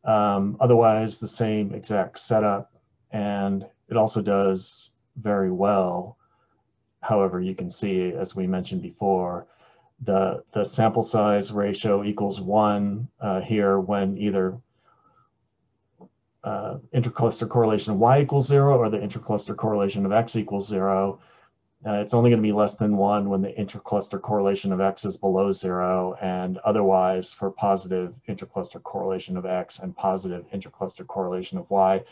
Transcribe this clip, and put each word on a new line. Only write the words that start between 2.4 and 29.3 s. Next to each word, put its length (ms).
and 540
it 80
also 240
does 680
very 340
well. 680
However, 400
you 140
can 140
see, 440
as 240
we 100
mentioned 340
before, 680
the, 520
the 100
sample 400
size 480
ratio 540
equals 340
one, 680
uh, 220
here 380
when 380
either, 400
uh, 320
intercluster 560
correlation 420
of 80
Y 220
equals 260
zero 300
or 120
the 80
intercluster 600
correlation 480
of 80
X 240
equals 320
zero. 500
Uh, 100
it's 180
only 160
gonna 120
be 120
less 220
than 200
one 340
when 120
the 120
intercluster 680
correlation 500
of 80
X 240
is 140
below 340
zero, 680
and 380
otherwise 720
for 180
positive 640
intercluster 520
correlation 540